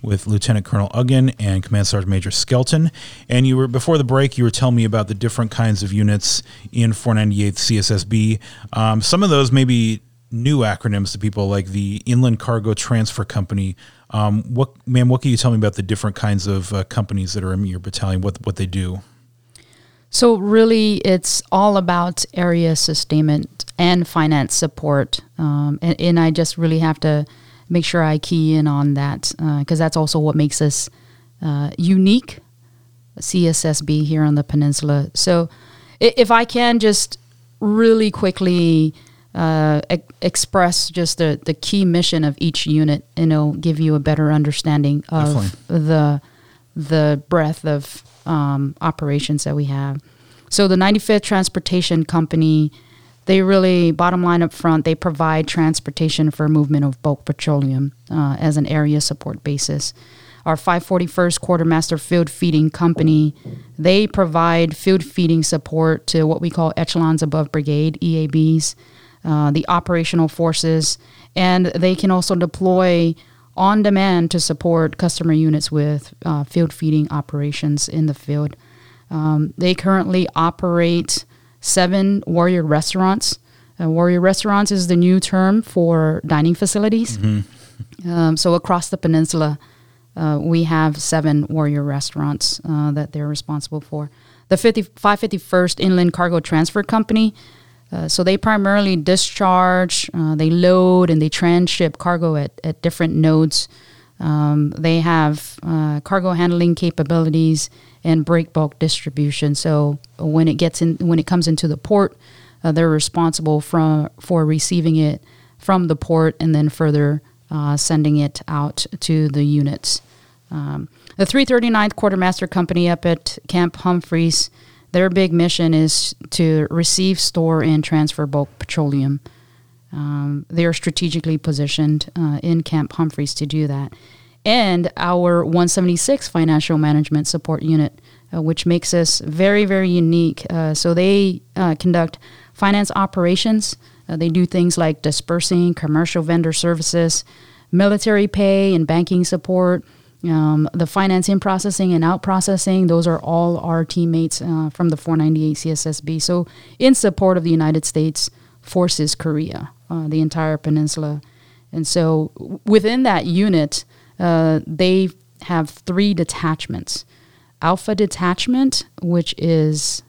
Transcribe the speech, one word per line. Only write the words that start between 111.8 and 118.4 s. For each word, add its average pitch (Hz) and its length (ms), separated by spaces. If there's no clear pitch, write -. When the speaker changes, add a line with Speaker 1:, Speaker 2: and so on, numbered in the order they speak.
Speaker 2:
uh, 165 80
they're 165 180
responsible 156 680
for, 156 600
for 165 260
receiving 160 520
it 151 260
from 180 300
the 156 80
port 160 440
and 160 140
then 151 160
further, 147 540
uh, 147 260
sending 151 420
it 147 300